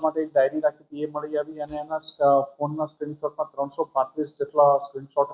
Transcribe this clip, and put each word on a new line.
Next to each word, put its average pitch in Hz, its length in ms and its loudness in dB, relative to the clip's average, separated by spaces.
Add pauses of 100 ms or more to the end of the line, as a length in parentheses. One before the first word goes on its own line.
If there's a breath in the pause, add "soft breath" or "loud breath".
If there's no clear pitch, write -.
માટે 156 180 0
એક 156 140 -4
ડાયરી 139 260 2
રાખી 147 240 -2
હતી 147 180 -10
એ 151 40 -2
મળી 151 300 -6
આવી 151 240 -4
અને 147 160 -8
એના 151 220 -6
સ-, - 240 -10
અ, 139 180 6
ફોનના 147 440 -4
સ્ક્રીનશોટમાં 151 640 -6
ત્રણસો 139 440 -4
પાંત્રીસ 143 340 -2
જેટલા 143 500 4
સ્ક્રીનશોટ 139 560 -4